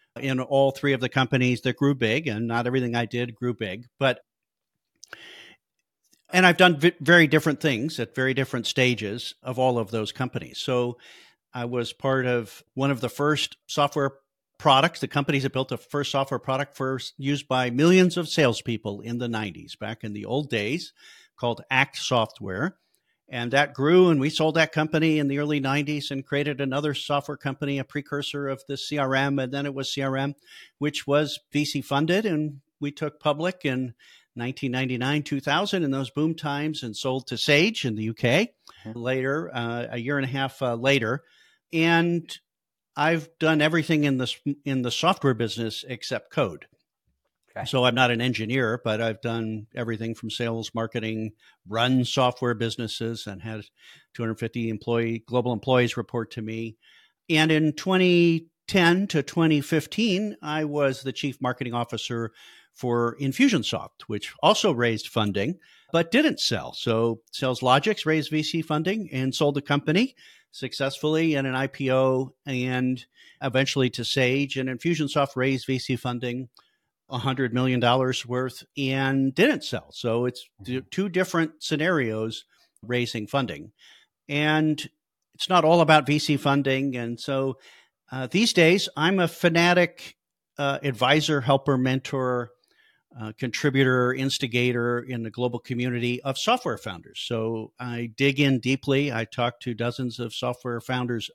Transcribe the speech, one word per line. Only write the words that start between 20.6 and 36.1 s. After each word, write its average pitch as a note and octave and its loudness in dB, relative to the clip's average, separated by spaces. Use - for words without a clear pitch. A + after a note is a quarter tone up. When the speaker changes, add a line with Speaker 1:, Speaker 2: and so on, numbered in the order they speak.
Speaker 1:
called A#2+ -4
Act C3+ 0
Software. A2 -2
And A#2+ -6
that C#3+ 2
grew, F3 6
and D3+ 4
we C#3 2
sold D#3 0
that D#3+ 2
company D#3 2
in C#3+ 0
the C#3 -2
early D3 0
nineties C#3+ -2
and C3+ -6
created C#3+ -2
another C#3 0
software C#3+ -4
company, C#3 -4
a B2+ -6
precursor C#3+ -6
of C3+ -6
the C#3 -8
C D3 -8
R C3+ 0
M, C#3 2
and B2+ -4
then C#3 -4
it C#3 -6
was C3+ -6
C C#3 -4
R C3+ -2
M, C#3 -2
which D3 -4
was C#3+ 0
V D3 0
C D3 -6
funded, D#3+ 0
and D3+ -4
we C#3+ -4
took D3 -8
public D#3+ -2
in C3 -2
nineteen B2 -6
ninety-nine, C3 -2
two C#3+ -4
thousand F3 0
in C#3 0
those C3+ -4
boom D#3+ -2